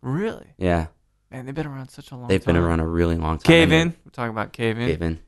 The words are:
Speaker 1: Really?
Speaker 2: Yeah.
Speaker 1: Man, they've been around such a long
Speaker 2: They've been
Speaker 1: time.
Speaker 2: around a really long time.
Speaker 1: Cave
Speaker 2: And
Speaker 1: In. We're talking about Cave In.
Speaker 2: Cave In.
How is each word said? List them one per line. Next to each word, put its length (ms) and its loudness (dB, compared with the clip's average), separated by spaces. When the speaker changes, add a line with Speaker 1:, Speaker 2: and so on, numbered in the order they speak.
Speaker 1:
Really? 460 -6
Speaker 2:
Yeah. 300 0
Speaker 1:
Man, 160 -16
they've 80 -12
been 120 -6
around 220 -12
such 220 -20
a 60 -14
long 100 -14
Speaker 2:
They've 180 0
been 100 0
Speaker 1:
time. 100 4
Speaker 2:
around 160 0
a 60 -2
really 300 2
long 220 -2
time. 80 -14
Speaker 1:
Cave 260 8
Speaker 2:
And 200 4
Speaker 1:
In. 120 -14
We're 80 -20
talking 180 -6
about 220 -6
Cave 260 -2
In. 100 -2
Speaker 2:
Cave 140 -2
In. 260 -4